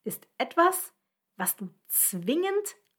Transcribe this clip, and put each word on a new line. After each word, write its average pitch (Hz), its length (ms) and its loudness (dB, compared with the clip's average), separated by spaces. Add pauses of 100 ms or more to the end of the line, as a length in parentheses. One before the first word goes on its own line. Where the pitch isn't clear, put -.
ist - 240 -10 (100)
etwas, 339 540 2 (440)
was - 200 -4
du 185 160 -12 (140)
zwingend 349 880 0 (220)